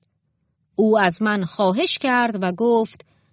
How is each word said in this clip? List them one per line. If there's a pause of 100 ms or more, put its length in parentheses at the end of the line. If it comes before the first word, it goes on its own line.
(760)
او
از
من
خواهش
کرد
و
گفت: (280)